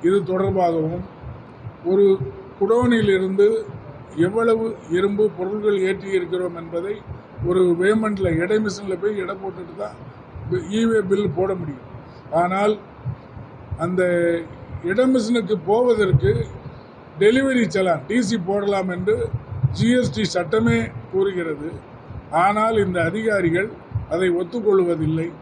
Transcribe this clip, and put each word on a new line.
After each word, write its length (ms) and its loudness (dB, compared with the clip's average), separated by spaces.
இது 100 4
தொடர்பாகவும் 720 0
ஒரு 140 6
குடோனில் 580 4
இருந்து 320 4
எவ்வளவு 380 2
இரும்பு 280 2
பொருள்கள் 380 0
ஏற்றியிருக்கிறோம் 720 -2
என்பதை 340 -6
ஒரு 120 4
பேமெண்ட்ல 500 2
எடை 200 2
மிஷினில் 380 -4
போய் 220 -2
எடை 180 -6
போட்டுட்டு 400 -10
தான் 160 -10
E-way 320 4
பில் 260 0
போட 220 0
முடியும். 260 -8
ஆனால் 340 2
அந்த 180 0
எடை 200 4
மிஷினுக்கு 440 2
போவதற்கு 640 2
டெலிவரி 440 4
சலான், 340 0
டி 100 0
சி 100 0
போடலாம் 480 0
என்று 180 0
ஜி 120 2
எஸ் 180 0
டி 80 0
சட்டமே 440 2
கூறுகிறது. 580 -2
ஆனால் 400 2
இந்த 140 -2
அதிகாரிகள் 600 0
அதை 140 2
ஒத்துக்கொள்வதில்லை. 880 0